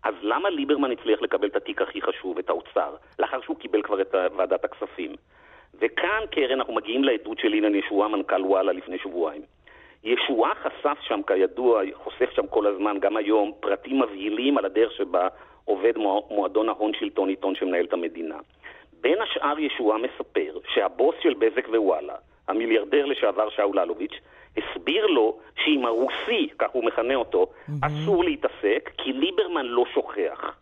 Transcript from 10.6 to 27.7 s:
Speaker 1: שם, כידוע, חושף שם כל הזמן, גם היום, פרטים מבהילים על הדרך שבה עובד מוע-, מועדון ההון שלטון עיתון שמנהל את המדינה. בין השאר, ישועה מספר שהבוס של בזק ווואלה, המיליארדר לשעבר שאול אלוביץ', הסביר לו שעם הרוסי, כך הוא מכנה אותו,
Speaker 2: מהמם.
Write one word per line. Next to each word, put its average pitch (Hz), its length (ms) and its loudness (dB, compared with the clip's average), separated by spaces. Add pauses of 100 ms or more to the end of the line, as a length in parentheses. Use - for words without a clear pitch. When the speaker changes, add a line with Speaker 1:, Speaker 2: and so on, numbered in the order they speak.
Speaker 1:
שם, 104 260 -2
כידוע, 104 560 4 (120)
חושף - 360 -2
שם 104 160 0
כל 104 200 2
הזמן, 101 340 0
גם 98 160 2
היום, 107 440 2
פרטים 123 400 -2
מבהילים 110 580 0
על 98 60 0
הדרך 104 280 2
שבה 90 360 0 (380)
עובד 107 320 2
מוע-, 104 220 2 (100)
מועדון 104 380 2
ההון 107 260 0
שלטון 98 340 0
עיתון 95 260 -2
שמנהל 90 300 0
את 85 80 -4
המדינה. 82 440 -6 (640)
בין 185 220 2
השאר, 151 360 -2
ישועה 113 400 0
מספר 101 600 -4 (160)
שהבוס 117 480 2
של 147 120 4
בזק 110 340 2
ווואלה, 85 460 2 (340)
המיליארדר 113 560 2
לשעבר 107 460 0
שאול 101 280 0
אלוביץ', 87 420 -4 (360)
הסביר 160 500 -2
לו 120 320 2 (260)
שעם 143 220 2
הרוסי, 135 600 0 (100)
כך 113 140 0
הוא 123 120 -2
מכנה 117 300 0
אותו, 113 320 2 (220)
Speaker 2:
מהמם. 147 160 -6